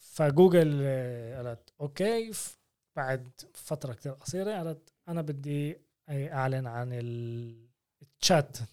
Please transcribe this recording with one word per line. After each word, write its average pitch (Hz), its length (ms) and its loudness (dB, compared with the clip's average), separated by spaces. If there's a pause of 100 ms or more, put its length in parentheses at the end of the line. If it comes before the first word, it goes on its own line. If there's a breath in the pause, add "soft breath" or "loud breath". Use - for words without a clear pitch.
فجوجل، 156 800 6
آه، 123 540 -4
قالت: 120 340 -10 (100)
"أوكي." 214 520 -2
ف-، - 260 -10 (380)
بعد 131 320 -2 (260)
فترة 143 380 -8
كتير 139 200 -10
قصيرة 190 440 -6
قالت: 160 360 -8 (160)
"أنا 165 140 -4
بدي، 143 560 -4 (300)
آه، 143 240 -4
أعلن 131 340 0
عن 120 260 -6
ال-، 117 760 -8 (340)
الشات - 540 2 (160)